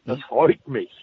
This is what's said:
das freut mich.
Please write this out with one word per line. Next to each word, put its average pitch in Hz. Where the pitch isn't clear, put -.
das 127
freut -
mich. 110